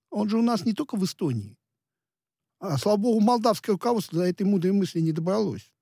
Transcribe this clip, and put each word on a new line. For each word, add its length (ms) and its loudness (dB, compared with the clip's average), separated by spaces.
Он 180 -2
же 100 0
у 40 2
нас 220 0
не 100 0
только 220 -6
в 80 0
Эстонии. 520 -4
А, 160 -4
слава 200 2
богу, 240 2
молдавское 540 2
руководство 440 -2
до 60 2
этой 200 -2
мудрой 280 2
мысли 280 0
не 120 2
добралось. 580 -4